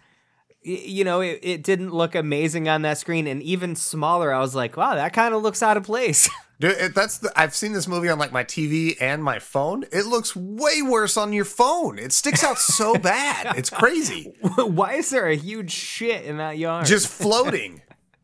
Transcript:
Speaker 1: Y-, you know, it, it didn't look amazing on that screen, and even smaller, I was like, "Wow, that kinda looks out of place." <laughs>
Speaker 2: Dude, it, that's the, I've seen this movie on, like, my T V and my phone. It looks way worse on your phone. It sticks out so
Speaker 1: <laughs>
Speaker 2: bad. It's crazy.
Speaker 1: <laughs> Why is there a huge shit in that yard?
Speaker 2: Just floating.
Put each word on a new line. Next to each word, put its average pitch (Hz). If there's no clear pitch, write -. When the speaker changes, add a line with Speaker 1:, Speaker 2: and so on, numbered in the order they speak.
Speaker 1:
Y-, 180
you 190
know, 180
it, 175
it 175
didn't 185
look 165
amazing 156
on 156
that 151
screen, 165
and 139
even 175
smaller, 160
I 131
was 131
like, 123
"Wow, 220
that 147
kinda 226
looks 214
out 214
of 202
place." 208
<laughs> -
Speaker 2:
Dude, 175
it, 185
that's 202
the, 202
I've 156
seen 214
this 185
movie 175
on, 160
like, 143
my 123
T 156
V 160
and 139
my 131
phone. 160
It 202
looks 233
way 233
worse 226
on 208
your 202
phone. 240
It 127
sticks -
out -
so 220
Speaker 1:
<laughs> -
Speaker 2:
bad. 226
It's 127
crazy. 240
Speaker 1:
<laughs> 185
Why 196
is 311
there 247
a 156
huge 180
shit -
in 151
that 156
yard? 165
Speaker 2:
Just 190
floating. 208